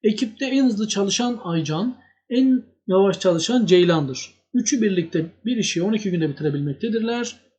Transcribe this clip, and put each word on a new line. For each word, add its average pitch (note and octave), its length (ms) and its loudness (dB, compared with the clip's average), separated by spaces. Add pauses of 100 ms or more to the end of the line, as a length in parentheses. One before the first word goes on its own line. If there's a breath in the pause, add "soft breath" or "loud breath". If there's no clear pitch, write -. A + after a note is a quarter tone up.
Ekipte A3 420 -2
en C4 200 2
hızlı G#3+ 220 0
çalışan G#3+ 560 -2
Aycan, E3 540 -4 (320 soft breath)
en B3+ 340 2 (240)
yavaş F#3+ 320 4
çalışan F#3+ 460 2
Ceylan'dır. E3 680 2 (200)
Üçü A#3+ 280 0
birlikte F3 440 0 (200)
bir A#3+ 120 -2
işi E3+ 240 -2
on G#3 120 0
iki G#3 180 -2
günde D#3+ 180 0
bitirebilmektedirler. G#3 1080 -4 (200)